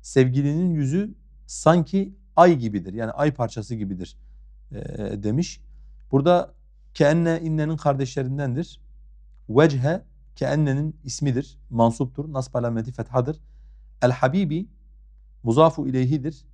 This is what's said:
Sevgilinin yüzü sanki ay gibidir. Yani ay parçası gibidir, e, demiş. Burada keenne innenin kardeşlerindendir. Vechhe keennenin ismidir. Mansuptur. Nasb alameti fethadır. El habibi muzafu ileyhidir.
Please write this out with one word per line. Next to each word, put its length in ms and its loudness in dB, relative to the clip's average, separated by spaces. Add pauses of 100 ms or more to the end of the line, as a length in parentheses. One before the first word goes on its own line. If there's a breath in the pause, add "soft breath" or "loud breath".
Sevgilinin 720 2
yüzü 400 -2 (320)
sanki 720 0 (200)
ay 220 8
gibidir. 360 -4
Yani 180 -6
ay 220 -2
parçası 420 -6
gibidir, 420 -8 (540)
e, 60 -14 (460)
demiş. 380 -2 (500)
Burada 420 2 (400)
keenne 480 2
innenin 360 -2
kardeşlerindendir. 1040 -4 (680)
Vechhe 540 4 (320)
keennenin 680 -2
ismidir. 560 -4 (100)
Mansuptur. 640 0
Nasb 220 -8
alameti 360 -4
fethadır. 480 -4 (640)
El 100 4
habibi 560 0 (760)
muzafu 440 4
ileyhidir. 680 -2